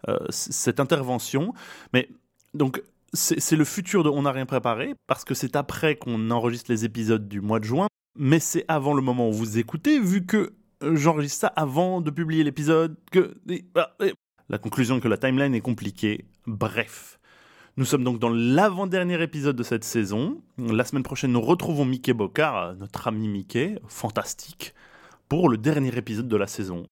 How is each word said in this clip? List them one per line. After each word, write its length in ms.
euh, 80
c-, 200
cette 300
intervention. 720
Mais, 160
donc, 280
c'est, 260
c'est 180
le 100
futur 380
de 40
On 140
n'a 100
rien 140
préparé, 480
parce 160
que 100
c'est 220
après 400
qu'on 340
enregistre 420
les 140
épisodes 420
du 140
mois 180
de 40
juin, 240
mais 240
c'est 260
avant 280
le 80
moment 260
où 60
vous 240
écoutez, 420
vu 240
que, 300
euh, 140
j'enregistre 440
ça 80
avant 520
de 100
publier 340
l'épisode, 520
que, 240
et, 240
ah, 180
et, 120
la 100
conclusion 400
est 20
que 80
la 80
timeline 380
est 80
compliquée. 640
Bref. 720
Nous 80
sommes 180
donc 140
dans 100
l'avant-dernier 960
épisode 340
de 60
cette 220
saison. 580
La 260
semaine 200
prochaine, 280
nous 80
retrouvons 460
Mickey 260
Bocard, 640
notre 340
ami 200
Mickey, 500
fantastique, 840
pour 180
le 80
dernier 400
épisode 320
de 80
la 120
saison. 440